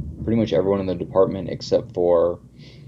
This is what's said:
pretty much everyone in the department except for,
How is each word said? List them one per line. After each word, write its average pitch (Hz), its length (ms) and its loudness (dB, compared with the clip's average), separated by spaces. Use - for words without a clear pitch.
pretty 113 160 0
much 107 140 0
everyone 98 280 2
in 92 60 -4
the 92 80 -2
department 90 540 0
except - 460 -4
for, 87 460 2